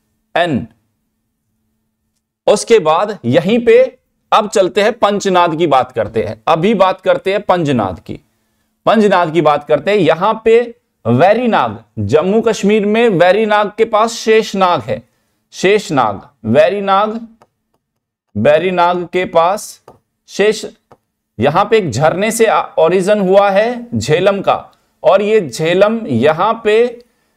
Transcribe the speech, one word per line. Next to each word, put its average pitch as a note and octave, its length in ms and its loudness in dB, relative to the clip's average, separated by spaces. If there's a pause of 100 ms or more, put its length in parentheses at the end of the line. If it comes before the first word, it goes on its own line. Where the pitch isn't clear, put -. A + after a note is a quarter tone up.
(380)
एन। D3+ 300 -4 (1800)
उसके G#3 320 2
बाद F3+ 460 -2
यहीं F3 400 0
पे B3 340 2 (340)
अब G#3 160 0
चलते G3 320 0
हैं A3+ 180 -2
पंचनाद F#3 580 0
की E3+ 100 0
बात C3 240 0
करते A2 320 -4
हैं, G#2+ 240 -12
अभी E3 260 2
बात F#3+ 280 0
करते F3+ 300 -2
हैं G3+ 100 -2
पंचनाद C#3 580 -2
की, G2+ 220 -16 (640)
पंचनाद F#3+ 480 2
की E3 80 0
बात D3 220 0
करते D3 280 -2
हैं। G#3+ 60 2
यहां F3 360 0 (120)
पे A#3 340 0 (280)
वैरीनाग, D#3+ 760 0 (160)
जम्मू D3+ 420 0
कश्मीर G#3+ 440 0
में A3+ 240 0
वैरीनाग G#3 680 2
के A3 80 0
पास A3+ 260 0
शेषनाग G3 720 0
है, A2 280 -10 (420)
शेषनाग, C#3+ 800 -2 (160)
वैरीनाग, G3 840 0 (1080)
वैरीनाग F3 760 0
के F3+ 120 -2
पास E3+ 600 -2 (420)
शेष, G#3+ 380 -2 (760)
यहां D3 260 2
पे A3+ 120 2
एक F3+ 140 -2
झरने E3 400 0
से A#3 140 0
आ-, F3 340 -2
ओरिजिन F#3 420 0
हुआ G3 280 4
है G#3+ 480 -2
झेलम F#3 440 0
का, C3 300 -4 (320)
और F3+ 180 4
ये G#3 280 0
झेलम F#3+ 580 -2
यहां D#3 460 0
पे A3+ 520 -2 (320)